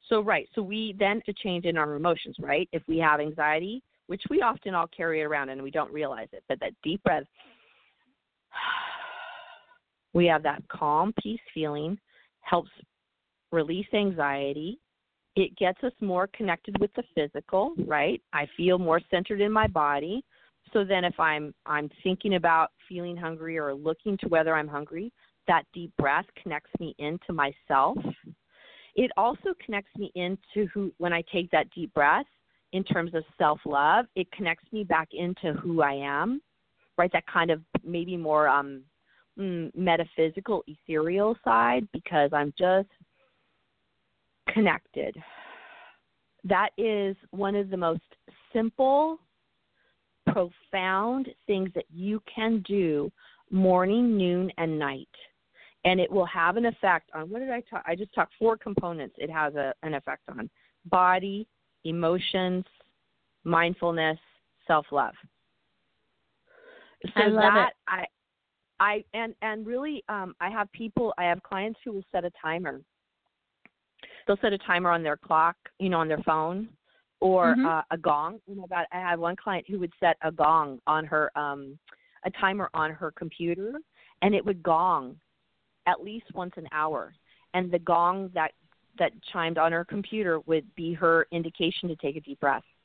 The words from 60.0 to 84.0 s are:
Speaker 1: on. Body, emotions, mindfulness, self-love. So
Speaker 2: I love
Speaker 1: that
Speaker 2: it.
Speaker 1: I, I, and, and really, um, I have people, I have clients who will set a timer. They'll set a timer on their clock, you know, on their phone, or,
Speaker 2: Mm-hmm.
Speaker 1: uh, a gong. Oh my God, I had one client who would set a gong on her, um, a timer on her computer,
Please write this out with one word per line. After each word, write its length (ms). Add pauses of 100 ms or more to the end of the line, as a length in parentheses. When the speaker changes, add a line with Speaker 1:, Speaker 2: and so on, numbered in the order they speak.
Speaker 1:
on. 220 (360)
Body, 600 (380)
emotions, 800 (800)
mindfulness, 760 (480)
self-love. 480 (1900)
So 120
Speaker 2:
I 140
love 260
Speaker 1:
that 140
Speaker 2:
it. 60 (120)
Speaker 1:
I, 180 (760)
I, 240 (100)
and, 280
and 220
really, 440
um, 320
I 100
have 220
people, 460
I 60
have 180
clients 420
who 80
will 180
set 140
a 80 (100)
timer. 380 (1500)
They'll 160
set 100
a 60
timer 320
on 140
their 120
clock, 380 (240)
you 100
know, 120
on 80
their 180
phone, 420 (520)
or, 340
Speaker 2:
Mm-hmm. 120
Speaker 1:
uh, 160 (100)
a 40
gong. 440 (100)
Oh 60
my 100
God, 260
I 60
had 220
one 160
client 320
who 100
would 220
set 220
a 100
gong 560
on 160
her, 340
um, 400 (460)
a 60
timer 440
on 160
her 220
computer, 600 (480)